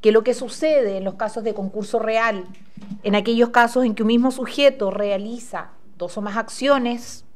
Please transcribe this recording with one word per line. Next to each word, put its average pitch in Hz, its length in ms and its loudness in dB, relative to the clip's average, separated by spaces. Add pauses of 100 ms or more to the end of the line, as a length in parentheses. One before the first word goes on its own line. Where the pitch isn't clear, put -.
que 214 100 6
lo 220 120 6
que 247 100 2
sucede 247 640 0
en 190 60 -6
los 190 120 -4
casos 220 280 -6
de 220 100 -2
concurso 208 460 -4
real, 220 460 0 (580)
en 208 120 2
aquellos 233 340 4
casos 240 360 4
en 220 100 0
que 226 80 -2
un 214 40 2
mismo 240 240 4
sujeto 254 600 2
realiza 202 800 -6 (260)
dos 175 200 -8
o 208 40 -4
más 208 160 -4
acciones 240 880 -2 (100)